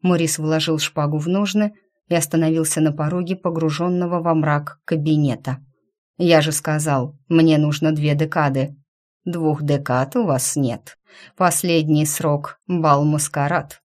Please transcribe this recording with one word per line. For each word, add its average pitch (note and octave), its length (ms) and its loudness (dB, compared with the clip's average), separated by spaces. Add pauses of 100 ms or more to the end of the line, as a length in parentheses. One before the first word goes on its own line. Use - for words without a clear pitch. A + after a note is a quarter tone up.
Морис E3+ 380 0
вложил D#3 400 0
шпагу D3+ 380 -2
в D3+ 100 -4
ножны G3+ 460 0 (340)
и E3+ 80 0
остановился D#3+ 640 0
на D#3 140 2
пороге E3 420 -2
погружённого F3 880 -2
во E3 140 0
мрак D3 500 0
кабинета. D3 760 0 (580)
"Я E3+ 220 4
же D3+ 140 0
сказал, D3+ 640 -2 (100)
мне D#3+ 300 4
нужно D3+ 340 0
две D3 240 0
декады". D3 600 -2 (480)
"Двух D#3+ 360 -2
декад C#3 540 -2
у A#3+ 80 0
вас C#3+ 320 -2
нет. C3 420 -4 (380)
Последний E3 680 2
срок — D3 640 -4
бал-маскарад. D3+ 1200 0